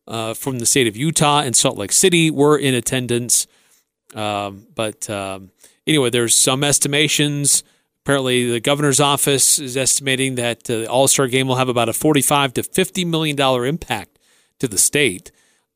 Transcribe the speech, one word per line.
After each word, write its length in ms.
uh, 260
from 240
the 80
state 220
of 100
Utah 440
and 140
Salt 220
Lake 140
City 400
were 260
in 160
attendance. 720
Um, 580
but, 340
um, 440
anyway, 240
there's 260
some 280
estimations. 1000
Apparently, 460
the 100
governor's 400
office 600
is 180
estimating 580
that, 320
uh, 120
the 100
All-Star 380
Game 200
will 100
have 120
about 200
a 40
forty-five 600
to 80
fifty 420
million 300
dollar 320
impact 500
to 100
the 120
state. 520